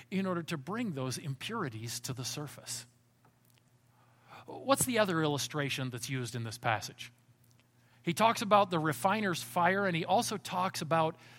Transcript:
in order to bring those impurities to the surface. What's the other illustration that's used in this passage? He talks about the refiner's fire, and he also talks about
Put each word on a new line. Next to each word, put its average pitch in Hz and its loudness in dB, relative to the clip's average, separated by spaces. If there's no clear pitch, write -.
in 190 0
order 175 0
to 165 -4
bring 196 -4
those 131 -2
impurities 131 -6
to - -6
the 127 -8
surface. - -8
What's - 0
the 240 2
other 180 4
illustration 139 0
that's 120 -6
used 123 -4
in 117 -4
this 113 -8
passage? - -2
He 175 0
talks 226 4
about 202 6
the 175 2
refiner's 185 2
fire, 190 2
and 175 0
he 160 -2
also 202 2
talks 185 -4
about 160 2